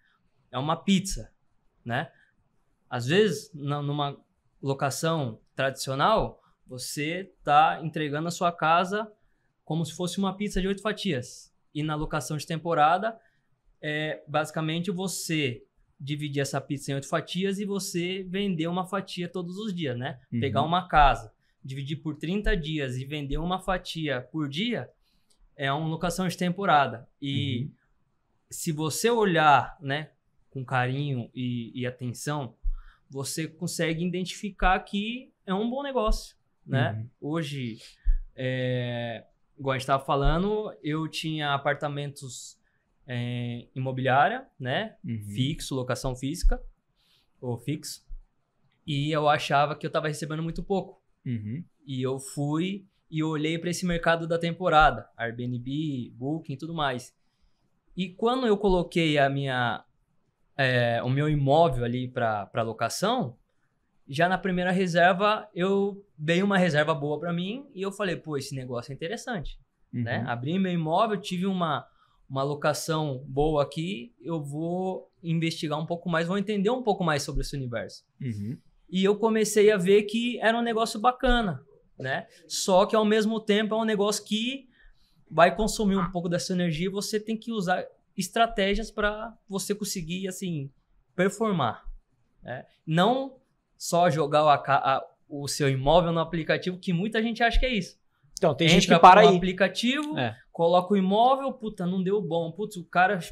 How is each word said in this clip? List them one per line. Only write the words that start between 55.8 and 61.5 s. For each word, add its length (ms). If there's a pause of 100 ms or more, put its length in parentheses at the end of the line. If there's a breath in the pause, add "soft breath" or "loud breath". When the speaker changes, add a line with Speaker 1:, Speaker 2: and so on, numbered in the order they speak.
Speaker 1:
Booking 400
e 20
tudo 160
mais. 400 (840)
E 120
quando 380
eu 100
coloquei 600
a 100
minha, 560 (720)
é, 460
o 80
meu 180
imóvel 560